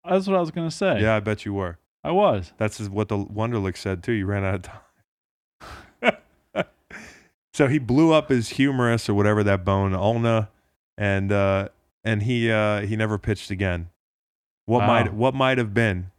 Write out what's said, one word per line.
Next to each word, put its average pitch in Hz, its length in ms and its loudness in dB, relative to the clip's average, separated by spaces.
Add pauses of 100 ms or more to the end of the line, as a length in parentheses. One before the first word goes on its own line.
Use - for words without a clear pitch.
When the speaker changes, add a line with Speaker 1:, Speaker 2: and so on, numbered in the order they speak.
Speaker 1:
That's 190 160 0
what 196 120 0
I - 20 2
was 160 120 -2
gonna 165 200 -6
say. 160 300 0
Speaker 2:
Yeah, 110 160 2
I - 20 0
bet 104 240 -4
you 101 100 -6
were. 92 260 -6 (220)
Speaker 1:
I 151 100 -4
was. 160 460 2
Speaker 2:
That's 107 300 -2
what 101 220 -4
the 104 80 -2
Wonderlick 104 580 -4
said, 92 260 -6
too. 117 120 -4
You 101 120 -2
ran 98 200 -2
out 95 100 -2
of 92 60 -6
time. - 180 -18 (1200)
<laughs> - 220 -2 (1300)
So 147 140 4
he 147 120 2
blew 139 340 4
up 151 160 2
his 120 200 2
humerus 123 600 2
or 104 60 2
whatever, 104 280 4
that 98 220 2
bone, 98 300 2
ulna, 113 540 0 (460)
and, 98 360 -2
uh, 98 380 2 (340)
and 107 180 0
he, 117 300 0
uh, 107 300 0
he 104 140 -4
never 107 220 -2
pitched - 320 -4
again. 90 400 -4 (800)
What 113 140 4
Speaker 1:
Wow. 104 60 4
Speaker 2:
might, 117 260 2
what 123 200 0
might 131 240 0
have 110 160 -2
been? 95 460 0